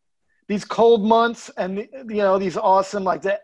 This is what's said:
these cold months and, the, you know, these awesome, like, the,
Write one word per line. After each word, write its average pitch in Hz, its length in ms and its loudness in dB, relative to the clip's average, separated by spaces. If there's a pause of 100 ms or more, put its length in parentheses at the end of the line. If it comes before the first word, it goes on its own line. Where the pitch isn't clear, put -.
(480)
these 202 180 -4
cold 233 360 4
months 226 540 0
and, 190 220 -6
the, 233 100 -10 (260)
you - 60 -6
know, 196 180 2
these 190 200 -4
awesome, 190 460 0
like, 165 180 -2
the, 196 220 -4